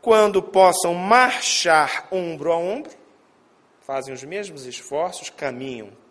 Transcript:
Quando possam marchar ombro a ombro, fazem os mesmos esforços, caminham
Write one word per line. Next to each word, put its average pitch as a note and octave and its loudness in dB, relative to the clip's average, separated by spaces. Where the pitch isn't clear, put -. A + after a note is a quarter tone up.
Quando G#3 4
possam F3+ 4
marchar F3+ 2
ombro E3+ -4
a E3 0
ombro, G3 -6
fazem C3+ -10
os B2+ -14
mesmos E3 -12
esforços, D3 -8
caminham B2 -10